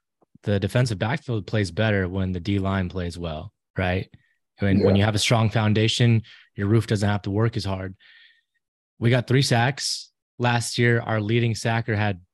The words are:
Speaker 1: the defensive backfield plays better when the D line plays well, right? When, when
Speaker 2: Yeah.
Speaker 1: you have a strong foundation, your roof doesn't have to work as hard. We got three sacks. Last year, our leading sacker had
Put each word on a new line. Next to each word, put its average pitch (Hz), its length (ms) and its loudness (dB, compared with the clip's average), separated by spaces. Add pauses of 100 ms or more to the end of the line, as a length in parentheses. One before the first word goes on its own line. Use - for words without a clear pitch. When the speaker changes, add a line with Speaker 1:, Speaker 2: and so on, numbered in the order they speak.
(420)
Speaker 1:
the 104 180 0
defensive 110 380 0
backfield 113 480 -4
plays 104 240 -2
better 101 360 0
when 92 260 -4
the 90 80 -6
D 101 180 -2
line 95 320 -2
plays 87 280 -8
well, 82 320 -10 (280)
right? 92 300 -2 (500)
When, 98 260 2
when 98 100 4
Speaker 2:
Yeah. 98 60 4
Speaker 1:
you 101 60 4
have 107 80 2
a 104 40 -2
strong 113 300 2
foundation, 110 760 2 (320)
your 101 140 -2
roof 113 180 2
doesn't 104 220 0
have 104 140 -2
to 101 80 -6
work 110 260 0
as 98 80 -4
hard. 95 320 -6 (1040)
We 117 120 2
got 123 160 2
three 135 160 4
sacks. - 720 0 (260)
Last 120 400 0
year, 120 220 4
our 110 200 -4
leading 117 340 0
sacker 113 420 -2
had 101 240 0 (140)